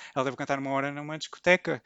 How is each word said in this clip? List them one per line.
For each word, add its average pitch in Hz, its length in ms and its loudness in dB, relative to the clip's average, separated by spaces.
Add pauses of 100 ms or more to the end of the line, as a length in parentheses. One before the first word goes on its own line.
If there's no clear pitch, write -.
(160)
Ela 131 100 2
deve 131 120 -2
cantar 139 220 -2
uma 135 120 -4
hora 139 200 0
numa 147 260 -8
discoteca. - 680 2